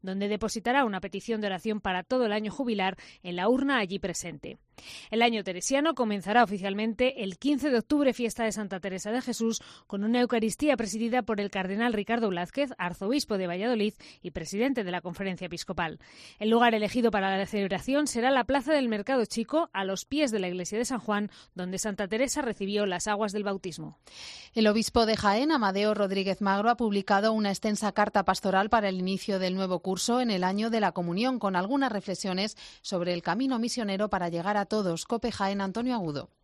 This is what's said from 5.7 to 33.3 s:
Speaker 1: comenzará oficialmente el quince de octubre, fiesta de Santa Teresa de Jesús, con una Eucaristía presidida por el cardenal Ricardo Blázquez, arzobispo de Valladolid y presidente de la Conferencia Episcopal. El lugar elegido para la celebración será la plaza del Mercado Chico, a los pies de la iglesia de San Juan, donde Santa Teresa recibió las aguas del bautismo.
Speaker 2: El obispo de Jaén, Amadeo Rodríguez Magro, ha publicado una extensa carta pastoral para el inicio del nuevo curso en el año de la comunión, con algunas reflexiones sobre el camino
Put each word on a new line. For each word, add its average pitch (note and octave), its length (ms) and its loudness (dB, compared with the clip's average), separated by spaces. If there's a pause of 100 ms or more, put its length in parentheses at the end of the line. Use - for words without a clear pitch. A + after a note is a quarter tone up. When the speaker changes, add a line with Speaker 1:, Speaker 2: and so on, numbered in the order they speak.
Speaker 1:
comenzará G#3+ 480 4
oficialmente G#3 800 0
el F#3+ 160 -6
quince C#4 320 2
de A#3 80 4
octubre, C#4+ 340 2
fiesta A#3 320 -2
de G#3+ 80 2
Santa G3 260 -6
Teresa F#3+ 320 -6
de B3 100 -2
Jesús, A3+ 380 -2 (280)
con G3+ 180 -4
una A#3+ 160 4
Eucaristía A#3 560 2
presidida A3+ 460 -2
por G#3 180 -2
el G3+ 80 -4
cardenal G3 420 -2
Ricardo A3 380 0
Blázquez, F#3 480 -4
arzobispo G3+ 600 0
de F#3 100 0
Valladolid G#3 480 0 (260)
y F3 100 -10
presidente G#3+ 540 -2
de F3 60 -4
la F3+ 100 -2
Conferencia F3+ 460 -6
Episcopal. E3+ 520 -4 (380)
El G#3+ 140 2
lugar A#3 240 6
elegido A3 340 2
para F#3+ 260 2
la F#3+ 120 0
celebración G#3+ 580 0
será A#3+ 240 0
la C4 140 4
plaza C4+ 280 0
del C4+ 160 2
Mercado A3+ 380 0
Chico, D4+ 480 -2
a G3 100 -2
los F#3+ 220 -4
pies C#4+ 240 0
de G#3+ 80 -2
la F#3 100 -2
iglesia F3+ 300 -4
de A#3+ 80 0
San B3 140 -4
Juan, G#3 320 -2 (240)
donde F#3 240 -6
Santa G3+ 280 -4
Teresa B3+ 360 0
recibió G#3 420 0
las F3+ 220 -2
aguas G#3 240 0
del G#3 120 -4
bautismo. D#3+ 540 -6 (560)
Speaker 2:
El A3 140 4
obispo A3 400 4
de A3 100 4
Jaén, A3+ 340 4
Amadeo G#3 440 2
Rodríguez G3 440 0
Magro, G3+ 300 4
ha A#3 80 2
publicado G#3 560 2
una G#3+ 160 2
extensa G#3 440 0
carta G#3 320 2
pastoral F#3+ 440 2
para G#3 200 4
el F#3 100 -2
inicio F#3+ 400 -2
del F#3 160 0
nuevo F#3 240 0
curso A#3 420 0
en A#3+ 80 2
el F#3 140 2
año G3+ 260 0
de A3+ 120 0
la F#3 100 2
comunión, G#3 480 0
con F#3+ 160 -2
algunas A#3+ 360 2
reflexiones F#3+ 640 -4 (280)
sobre F3 320 -2
el E3+ 80 -6
camino B3 340 0